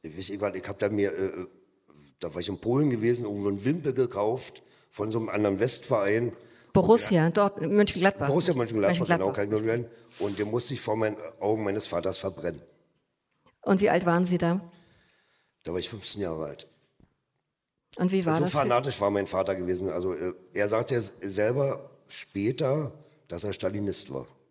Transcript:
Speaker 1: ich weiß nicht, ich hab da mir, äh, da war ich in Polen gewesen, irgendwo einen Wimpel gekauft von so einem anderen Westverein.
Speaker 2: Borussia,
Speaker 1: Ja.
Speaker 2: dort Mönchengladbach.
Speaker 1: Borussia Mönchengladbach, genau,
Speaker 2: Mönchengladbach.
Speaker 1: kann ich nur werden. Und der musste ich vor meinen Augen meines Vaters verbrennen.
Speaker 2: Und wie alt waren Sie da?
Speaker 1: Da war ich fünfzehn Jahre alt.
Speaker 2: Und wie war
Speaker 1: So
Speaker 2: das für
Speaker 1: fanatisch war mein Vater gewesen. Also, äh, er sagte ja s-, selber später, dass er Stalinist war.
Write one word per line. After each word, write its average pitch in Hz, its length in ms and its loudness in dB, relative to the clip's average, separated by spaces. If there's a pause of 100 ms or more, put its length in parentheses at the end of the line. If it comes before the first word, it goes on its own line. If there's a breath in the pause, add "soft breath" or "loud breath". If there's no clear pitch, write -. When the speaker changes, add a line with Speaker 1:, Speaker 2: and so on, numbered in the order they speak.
Speaker 1:
ich 80 140 -12
weiß 95 120 -6 (240)
nicht, 95 100 -8
ich - 40 -10
hab - 120 -10
da 104 100 2
mir, 101 240 2
äh, 90 320 -4 (720)
da 82 140 -8
war 85 80 -6
ich 87 80 -4
in 95 100 -6
Polen 135 300 2
gewesen, 120 360 2
irgendwo 101 220 -2
einen 101 160 -2
Wimpel 147 300 0
gekauft 117 680 -2 (280 soft breath)
von 107 220 -6
so 110 60 -2
einem 110 120 -2
anderen 101 300 2
Westverein. 117 760 0 (400 soft breath)
Speaker 2:
Borussia, 196 520 6
Speaker 1:
Ja. 170 40 4
Speaker 2:
dort 202 300 2
Mönchengladbach. 196 680 2
Speaker 1:
Borussia 160 260 2
Mönchengladbach, 110 400 2 (120)
genau, - 20 -4 (200)
Speaker 2:
Mönchengladbach. 98 80 0
Speaker 1:
kann 101 100 0
ich 101 60 -4
nur 107 140 0
werden. 117 200 0 (340 loud breath)
Und 101 200 -2
der 104 60 0
musste 120 280 -2
ich 120 60 -6
vor 107 160 -2
meinen 107 220 0 (240)
Augen 107 240 2
meines 101 220 -2
Vaters 87 300 -2
verbrennen. 82 440 -6 (1000)
Speaker 2:
Und 190 200 2
wie 208 80 6
alt 180 160 4
waren 175 180 4
Sie 180 140 2
da? 175 240 2 (1040 soft breath)
Speaker 1:
Da 80 100 -6
war 92 60 -2
ich - 100 -6
fünfzehn 104 320 -10
Jahre 80 240 -4
alt. 73 240 -14 (1300)
Speaker 2:
Und 185 160 0
wie 190 120 0
war 160 120 2
Speaker 1:
So - 60 2
Speaker 2:
das 180 100 0
für 147 60 4
Speaker 1:
fanatisch 127 420 2
war 101 80 4
mein 101 180 0
Vater 95 280 0
gewesen. 92 340 -2
Also, 90 240 -4
äh, 85 200 -6 (200)
er 101 160 0
sagte 113 240 0
ja 120 80 0
s-, 101 200 -10
selber 110 680 -2 (180)
später, 127 840 -2 (340 soft breath)
dass 85 160 -8
er 104 80 -4
Stalinist 98 600 -4
war. 65 140 -8 (240)